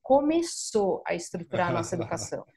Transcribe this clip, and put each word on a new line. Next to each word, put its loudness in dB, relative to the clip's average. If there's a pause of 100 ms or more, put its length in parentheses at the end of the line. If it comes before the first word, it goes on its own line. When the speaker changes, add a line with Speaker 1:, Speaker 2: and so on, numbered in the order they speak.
Speaker 1:
começou 2
a -2
estruturar -2
a 0
nossa -2
Speaker 2:
<laughs> -
Speaker 1:
educação. -6 (120)